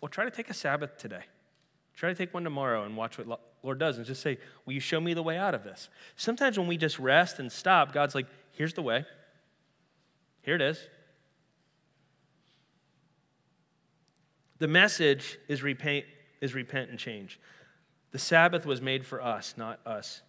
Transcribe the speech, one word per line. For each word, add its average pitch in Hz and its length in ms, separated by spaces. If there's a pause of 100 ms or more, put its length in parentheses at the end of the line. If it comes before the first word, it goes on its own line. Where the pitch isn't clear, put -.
Well, 147 100
try 202 160
to 247 40
take 233 200
a 202 40
Sabbath 147 440
today. 95 260 (680)
Try 175 160
to 180 40
take 180 200
one 175 100
tomorrow 135 400
and 107 100
watch 113 220
what 117 100
Lo-, 117 140 (220)
Lord 131 160
does 151 180
and 117 80
just 131 160
say, 135 180 (280)
"Will 131 80
you 139 60
show 160 200
me 170 140
the 165 80
way 160 160
out 190 160
of 104 100
this?" 95 240 (260)
Sometimes 240 440
when 175 100
we 175 80
just 156 220
rest 143 400
and 127 120
stop, 160 420
God's 143 220
like, 135 120 (260)
"Here's 160 220
the 175 80
way. 127 240 (1400)
Here 165 120
it 170 60
is." 147 260 (3750)
The 156 100
message 165 680 (100)
is 135 140
repent, 143 420 (380)
is 131 120
repent 131 360
and 120 80
change. 101 420 (720)
The - 80
Sabbath 170 480
was 131 160
made 131 240
for 131 160
us, 110 340
not 113 300
us 107 420